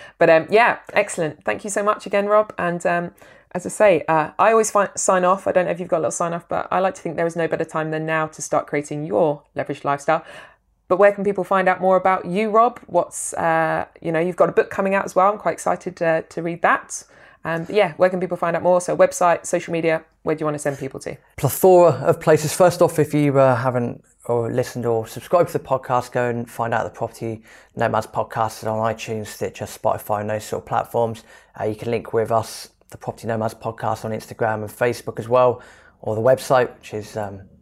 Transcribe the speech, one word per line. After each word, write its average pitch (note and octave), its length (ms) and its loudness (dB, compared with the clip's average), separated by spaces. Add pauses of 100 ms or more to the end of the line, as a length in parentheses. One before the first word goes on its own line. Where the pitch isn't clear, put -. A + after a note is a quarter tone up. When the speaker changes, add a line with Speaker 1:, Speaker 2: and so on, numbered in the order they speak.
(180)
Speaker 1:
But, E3+ 120 6
um, D#3+ 200 6
yeah, G#3+ 300 4 (120)
excellent. - 540 -4
Thank G#3 180 -4
you G#3+ 60 -10
so G3+ 120 -2
much G#3 240 -2
again, G3+ 200 0
Rob. G#3+ 320 2
And, F3 280 -4
um, F3 260 0 (420)
as F3+ 120 -6
I F#3+ 40 -6
say, F#3+ 400 4
uh, D#3+ 280 2
I G#3 140 4
always A3 180 4
fi-, G3 280 0
sign F#3 260 2
off. F#3+ 240 2
I F#3+ 60 0
don't F#3 100 4
know F3 80 -2
if E3+ 80 -4
you've F3 80 -8
got E3+ 120 0
a - 0 -
little D3+ 120 -2
sign E3+ 220 -4
off, E3+ 160 -10
but F3 220 -4
I F3+ 80 2
like F#3+ 160 0
to - 60 -20
think E3 140 -8
there E3+ 100 0
is E3+ 120 -4
no E3 100 0
better D#3+ 160 -2
time D#3 280 -4
than D#3 140 -4
now D#3+ 220 -2
to D3+ 140 -16
start - 260 -2
creating D3 380 -4
your D#3 380 0 (120)
leveraged C#3 300 -6
lifestyle. C#3+ 400 0 (640)
But F3 100 2
where G3+ 140 8
can G3 100 -6
people F#3+ 220 -2
find F#3+ 240 2
out F3+ 100 0
more F#3 160 4
about F#3 300 2
you, G3+ 260 -2
Rob? A#3 260 4 (100)
What's, - 480 -2
uh, D#3+ 500 0 (160)
you E3 100 -4
know, D#3+ 80 0
you've F3 160 -2
got E3+ 140 4
a - 20 -4
book A3 180 2
coming G3 240 -2
out G3 120 0
as - 100 -10
well. F#3 160 4
I'm G#3 80 -8
quite E3+ 140 -2
excited, - 480 -4
uh, E3 220 2
to - 200 -8
read E3+ 180 -6
that. - 420 0 (420)
Um, E3 180 -4
but F3 100 -8
yeah, G3 200 2
where F#3 160 2
can F#3 100 -2
people F3+ 160 -4
find E3+ 200 -2
out - 60 -2
more? F3+ 200 2
So D#3 140 -4
website, E3+ 500 2
social F3 260 -4
media, D#3+ 320 -2 (200)
where D#3+ 120 -2
do D#3 60 -10
you D#3+ 40 -4
wanna D3 140 -4
send C#3 180 -4
people - 220 -10
to? - 180 -12 (200)
Speaker 2:
Plethora F3 640 6
of D#3 180 2
places. D#3 340 2
First E3+ 280 4
off, E3 180 2
if D3+ 140 0
you, C#3+ 260 2
uh, C3 160 6
haven't A#2+ 480 -4 (220)
or A#2 260 -2
listened B2 340 -4
or A2+ 220 0
subscribed - 440 0
to D#3 60 -4
the - 60 -4
podcast, B2+ 480 -2
go B2 180 -2
and A#2 220 -6
find A#2 220 -4
out A2+ 100 0
the - 60 -6
Property A2+ 520 -8 (340)
Nomads A2 320 -2
podcast A2 640 -4
on A2 80 -2 (160)
iTunes, A2 340 -8
Stitcher, - 380 -10
Spotify, G#2 540 -4
and G#2 100 -6
those G#2+ 140 -4
sort - 200 -8
of - 40 -20
platforms. A2+ 560 -2 (360)
Uh, - 40 -6
you A2 120 -2
can A2+ 160 -6
link - 220 -4
with A2 160 0
us, - 400 -2 (220)
the - 60 -18
Property - 280 -10
Nomads A2+ 300 -4
podcast, A2 480 -6
on A2+ 80 -6
Instagram A2 440 -4
and G#2+ 140 -8
Facebook A#2+ 480 -2
as A2+ 120 -10
well, B2+ 320 4 (400)
or G#2+ 120 -4
the G#2+ 80 -2
website, B2+ 540 2
which - 180 -16
is, G#2+ 220 -10
um, G2+ 260 -8 (200)